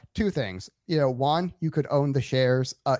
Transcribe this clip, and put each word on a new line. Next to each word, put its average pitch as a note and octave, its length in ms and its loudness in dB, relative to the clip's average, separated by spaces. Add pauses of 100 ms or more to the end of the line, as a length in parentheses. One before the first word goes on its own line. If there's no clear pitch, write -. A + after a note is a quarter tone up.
(140)
two G#3 160 0
things. F#2+ 400 -6 (180)
You E3 80 0
know, C#3 140 2
one, D3 500 0
you D#3+ 100 -2
could D3 200 -2
own C#3+ 220 2
the C3+ 100 0
shares. B2+ 520 0 (120)
Uh, C3+ 140 2